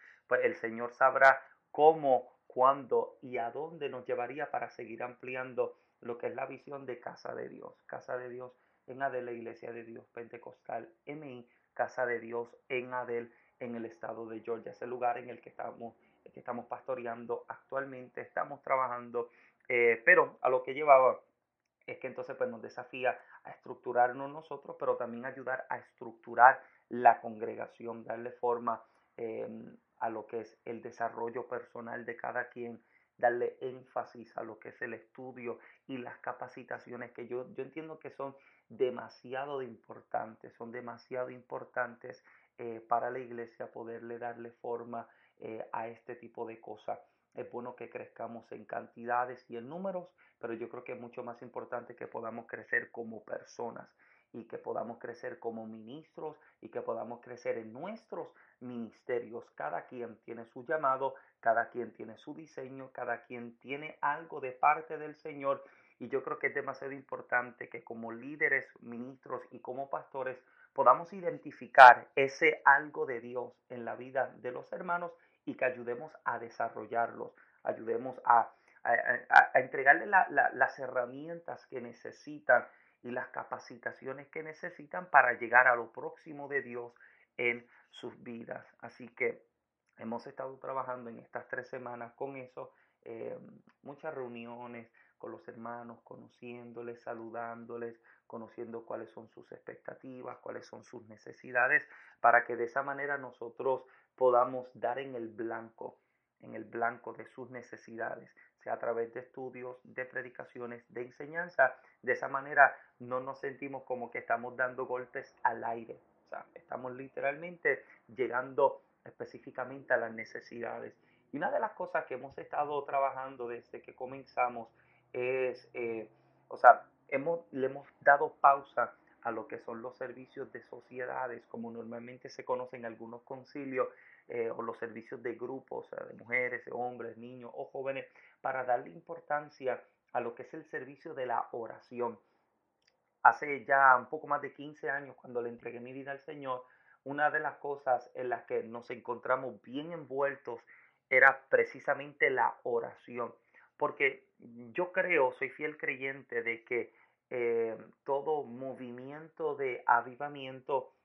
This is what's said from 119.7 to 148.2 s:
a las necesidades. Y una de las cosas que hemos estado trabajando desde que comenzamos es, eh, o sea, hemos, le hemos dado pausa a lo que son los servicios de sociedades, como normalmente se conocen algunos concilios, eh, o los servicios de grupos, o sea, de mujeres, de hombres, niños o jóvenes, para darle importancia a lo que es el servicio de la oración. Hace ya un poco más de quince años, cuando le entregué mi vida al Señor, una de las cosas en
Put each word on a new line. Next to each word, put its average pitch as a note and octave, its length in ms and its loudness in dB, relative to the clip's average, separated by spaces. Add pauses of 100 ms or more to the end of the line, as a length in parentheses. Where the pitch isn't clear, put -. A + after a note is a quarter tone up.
a B2 40 6
las A#2 160 -2
necesidades. A#2 800 -10 (360)
Y C#3 60 -8
una F#3+ 120 0
de C4+ 100 0
las A3 120 0
cosas F3 340 -2
que C3 100 -6
hemos C3+ 220 -12
estado D3 460 -2
trabajando C3+ 640 -2
desde A#2 340 -10
que - 140 -20
comenzamos B2 760 -2 (440)
es, B2+ 600 -2
eh, A2+ 360 -4 (400)
o A#2 80 -10
sea, - 280 12 (220)
hemos, D#3+ 340 0 (100)
le C3 160 0
hemos C#3 200 -8 (140)
dado D3 400 8
pausa C#3 520 6 (280)
a A#2 100 -4
lo A2 160 -6
que A#2 120 -10
son A2+ 220 -10
los B2+ 160 -10
servicios B2+ 540 -12
de A#2+ 120 -14
sociedades, B2+ 840 -8
como A#2 240 -10
normalmente A#2 580 -12
se - 140 -14
conocen B2+ 420 -4
algunos A2+ 380 -12
concilios, C3 640 -4 (400)
eh, A2+ 240 -2
o A2+ 100 -6
los A#2 160 -6
servicios A#2 460 -10
de A#2+ 120 -4
grupos, - 520 -8
o - 20 -20
sea, - 160 -8
de - 100 -14
mujeres, B2 500 -4
de C3 80 -10
hombres, A#2+ 440 -6
niños A#2+ 360 -14
o C3+ 120 -10
jóvenes, C3+ 400 -6 (360)
para C3 240 -2
darle B2+ 240 2
importancia D3 920 -6 (300)
a B2 80 -2
lo A#2 160 -4
que B2+ 80 -12
es - 100 -16
el D#3+ 120 -12
servicio C#3+ 480 -10
de C3 120 -4
la A#2 280 0
oración. A#2 640 -6 (1040)
Hace C3 400 6
ya C3+ 340 8
un - 100 -4
poco D#3 200 -8
más C#3+ 140 0
de C#3 120 -10
quince D3+ 360 -10
años, C#3 260 -6
cuando A#2+ 260 -6
le A#2+ 80 -6
entregué A#2+ 300 -10
mi B2 140 -12
vida C#3 180 -10
al C#3 80 -10
Señor, C3+ 460 -8 (400)
una C#3+ 260 2
de D3+ 80 0
las D3 160 -2
cosas C#3 580 -2
en B2+ 140 -4